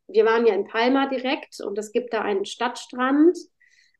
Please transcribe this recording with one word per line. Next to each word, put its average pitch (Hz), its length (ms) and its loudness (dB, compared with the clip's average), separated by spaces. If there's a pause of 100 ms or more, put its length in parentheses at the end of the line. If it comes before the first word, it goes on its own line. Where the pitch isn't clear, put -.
wir 214 180 4
waren 233 220 2
ja 202 80 4
in 202 120 -2
Palma 269 400 2
direkt 262 540 -6
und 202 180 -8
es 208 120 -10
gibt 240 220 -4
da 220 80 -2
einen 202 240 -2
Stadtstrand, 262 920 0 (640)